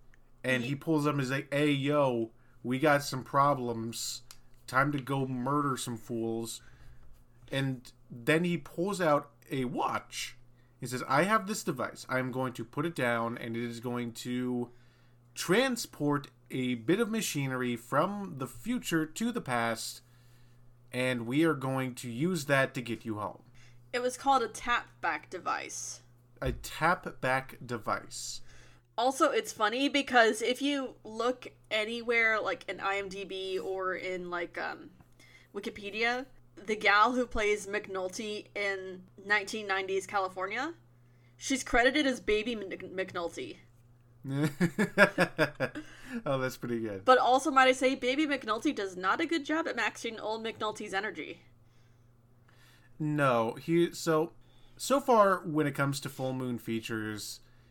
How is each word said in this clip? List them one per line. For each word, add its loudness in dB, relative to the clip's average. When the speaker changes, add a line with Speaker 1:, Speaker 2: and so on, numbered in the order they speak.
Speaker 1:
And 2
he -4
Speaker 2:
Ye- 0
Speaker 1:
pulls 2
up 2
and 0
he's 0
like, -4
"Hey, 4
yo, 2
we 0
got 6
some -6
problems. 0
Time 4
to -2
go 0
murder 0
some -6
fools." -4
And -2
then 2
he 2
pulls -4
out 4
a 0
watch. -4
He -8
says, -4
"I 6
have 2
this -4
device. -4
I'm 0
going -2
to -8
put -4
it -4
down, 0
and -6
it -2
is -6
going -4
to -2
transport 2
a 0
bit 2
of 2
machinery 0
from 0
the -4
future -2
to -2
the -4
past, -2
and -2
we 4
are 4
going -2
to -10
use 0
that 4
to -4
get -6
you -4
home." -6
Speaker 2:
It 0
was -2
called 6
a -2
tap-back -4
device. -6
Speaker 1:
A 0
tap-back -2
device. -6
Speaker 2:
Also, 4
it's -2
funny 2
because 4
if 0
you -2
look -2
anywhere, 2
like, -4
in -8
I 0
M -4
D -8
B -4
or -2
in, -6
like, -6
um, -8
Wikipedia, -4
the 0
gal 6
who 2
plays 0
McNulty -4
in -6
nineteen -2
nineties -2
California, -2
she's -2
credited 4
as 0
Baby 2
Mc-, -8
McNulty. -6
Speaker 1:
<laughs> 2
Oh, 0
that's -2
pretty -2
good. -6
Speaker 2:
But 10
also, 4
might 8
I 6
say, 2
Baby 0
McNulty -2
does -6
not 0
a 2
good -2
job -2
at -4
matching -4
old -4
McNulty's -6
energy. -6
Speaker 1:
No, 2
he, 2
so, 0
so 2
far 6
when 2
it -2
comes 0
to -8
Full -4
Moon -2
features, -4